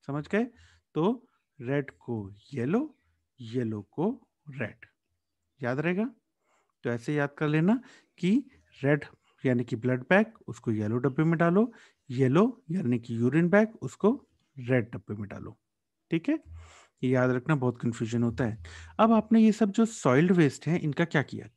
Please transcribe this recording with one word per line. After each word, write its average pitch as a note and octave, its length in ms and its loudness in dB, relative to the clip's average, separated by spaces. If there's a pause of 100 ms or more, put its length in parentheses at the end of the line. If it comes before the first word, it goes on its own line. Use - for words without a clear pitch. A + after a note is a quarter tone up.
समझ D3 220 -8
गए? A3 160 0 (500)
तो G3+ 320 0 (340)
रेड C3+ 300 -4
को G#2 420 -10 (220)
येलो, F3+ 420 -2 (440)
येलो A2+ 420 -6
को G#3 460 -6 (220)
रेड, B2+ 360 -10 (760)
याद B2 200 -4
रहेगा? F3+ 240 -2 (800)
तो C3 60 -2
ऐसे A#2+ 240 -4
याद C#3+ 240 -2
कर D#3 100 -2
लेना E3+ 320 2 (380)
कि A#3 260 0 (400)
रेड D3 200 2 (400)
यानी B2 200 2
कि A#2+ 120 -6
ब्लड B2+ 340 -2
बैग, G#3 160 6 (200)
उसको - 240 -8
येलो G#2+ 280 -2
डब्बे C3+ 260 0
में E3 140 2
डालो, F3+ 340 2 (380)
येलो C3+ 600 2
यानी B2 280 -2
कि A#2 180 -8
यूरिन C3+ 320 2
बैग, G#3 200 4 (140)
उसको G#3+ 460 -2 (300)
रेड A#2+ 320 0
डब्बे G#2 240 -12
में G#2 140 -10
डालो, F#2+ 280 -14 (540)
ठीक E3 180 -2
है? D4+ 100 0 (640)
ये B2+ 80 0
याद B2+ 200 4
रखना, B2+ 240 0
बहुत B2+ 260 -2
कन्फ्यूजन A#2 420 -2
होता A#2 220 0
है। A2 180 -6 (360)
अब A3 140 4
आपने A3 280 4
ये A3 120 6
सब G#3 180 0
जो A3+ 160 2
सॉइल्ड D#3+ 460 2
वेस्ट D#3+ 340 2
हैं, E3 140 0
इनका D3+ 240 -2
क्या D#3 180 -2
किया? A2+ 340 -10